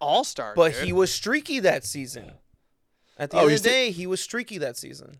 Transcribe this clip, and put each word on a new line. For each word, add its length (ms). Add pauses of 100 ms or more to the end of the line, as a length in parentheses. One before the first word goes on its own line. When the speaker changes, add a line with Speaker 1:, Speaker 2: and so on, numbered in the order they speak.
Speaker 1:
all-star, 560
Speaker 2:
But 180
Speaker 1:
dude. 100
Speaker 2:
he 80
was 200
streaky 480
that 240
season. 480 (840)
At 120
the 60
Speaker 1:
Oh, 40
Speaker 2:
end 60
of 60
Speaker 1:
he's 100
Speaker 2:
the 60
Speaker 1:
hit-, 60
Speaker 2:
day, 180
he 160
was 120
streaky 380
that 180
season. 440